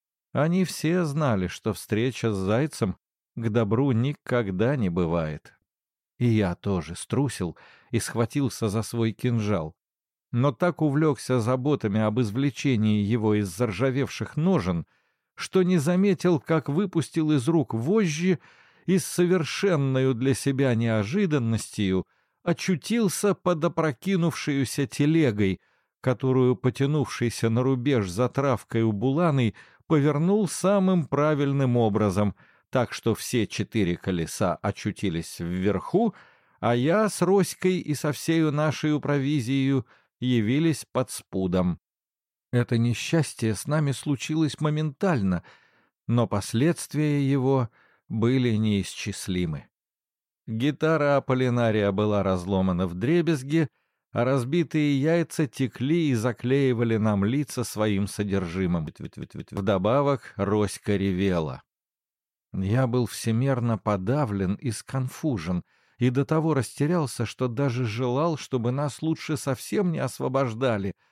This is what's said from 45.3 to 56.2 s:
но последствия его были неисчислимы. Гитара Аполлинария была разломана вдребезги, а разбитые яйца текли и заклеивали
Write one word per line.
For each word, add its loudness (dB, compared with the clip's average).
но 2
последствия 0
его 2
были 2
неисчислимы. -2
Гитара 0
Аполлинария 2
была 2
разломана 2
вдребезги, 0
а 2
разбитые 2
яйца 0
текли 0
и 4
заклеивали 2